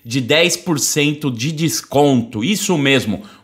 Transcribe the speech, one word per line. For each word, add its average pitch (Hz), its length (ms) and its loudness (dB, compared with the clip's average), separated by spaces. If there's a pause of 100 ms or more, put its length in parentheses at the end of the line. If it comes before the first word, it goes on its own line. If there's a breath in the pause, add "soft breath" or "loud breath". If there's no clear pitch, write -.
de 120 160 -2
dez 156 340 2
por 165 220 -2
cento 147 540 -2
de 120 200 -4
desconto. 139 920 0
Isso 190 340 0
mesmo, 131 460 0 (200 loud breath)